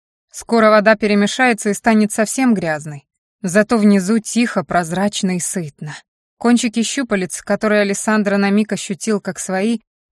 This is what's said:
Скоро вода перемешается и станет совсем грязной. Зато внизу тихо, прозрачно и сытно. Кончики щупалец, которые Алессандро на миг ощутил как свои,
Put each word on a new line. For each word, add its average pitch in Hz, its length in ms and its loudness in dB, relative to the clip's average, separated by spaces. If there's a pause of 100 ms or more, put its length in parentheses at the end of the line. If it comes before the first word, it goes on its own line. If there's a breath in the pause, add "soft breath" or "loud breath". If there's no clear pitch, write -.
(320)
Скоро 226 380 2
вода 214 260 4
перемешается 208 760 0
и 202 40 0
станет 214 380 2
совсем 233 420 0
грязной. 156 540 -6 (340)
Зато 208 360 2
внизу 202 420 4
тихо, 226 440 -2
прозрачно 180 720 -2
и 175 40 -2
сытно. 151 560 -8 (420)
Кончики 233 460 2
щупалец, 202 580 -4
которые 208 400 0
Алессандро 202 560 0
на 202 120 2
миг 208 220 0
ощутил 202 480 -4
как - 200 -10
свои, 208 400 -4 (320)